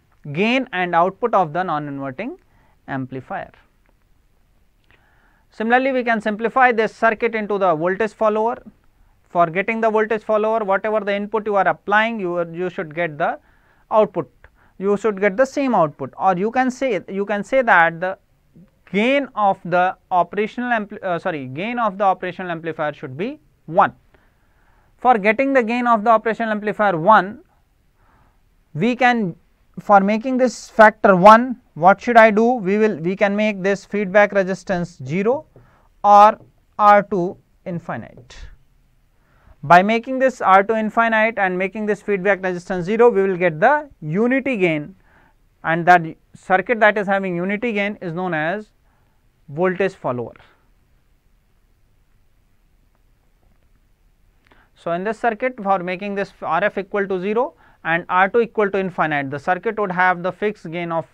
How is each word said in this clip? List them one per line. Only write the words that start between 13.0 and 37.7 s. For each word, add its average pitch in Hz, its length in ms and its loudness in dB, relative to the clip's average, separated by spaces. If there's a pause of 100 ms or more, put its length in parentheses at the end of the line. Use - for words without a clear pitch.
the 214 220 -4 (500)
output. 208 400 0 (480)
You 202 180 0
should 202 240 -4
get 202 160 0
the 262 80 2
same 269 300 -2
output, 147 420 -2
or 185 200 0
you 202 140 -2
can 254 200 -2
say, 247 380 -4
you 196 180 -6
can 202 180 -6
say 269 180 0
that 170 380 4
the 180 180 -6 (720)
gain 254 420 -2
of 196 300 0
the 180 320 0 (140)
operational 208 600 -4
ampli-, 214 320 -6
uh, 175 160 -4
sorry, 156 280 -6
gain 196 320 -8
of 208 180 -2
the 208 80 -2
operational 185 460 -2
amplifier 160 420 -6
should 135 240 -14
be 254 240 -8 (260)
one. 170 260 0 (1080)
For 247 180 4
getting 220 360 0
the 254 100 2
gain 240 240 -4
of 226 180 0
the 233 60 2
operational 220 400 0
amplifier 208 460 -2
one, 202 440 2 (1300)
we 226 240 -2
can, 233 400 0 (440)
for 202 200 6
making 220 380 0
this 247 300 -2
factor 214 480 6
one, 220 440 6 (140)
what 180 260 4
should 240 160 -2
I 226 140 10
do? 214 140 2 (100)
We 202 240 -2
will, 208 180 0
we 175 200 -4
can 202 180 0
make 208 280 -2
this 196 220 -2
feedback 202 480 0
resistance 185 720 -4
zero 202 420 -2 (560)
or 208 360 8 (400)
R 208 240 6
two 196 340 -6 (280)
infinite. 165 720 -12 (1300)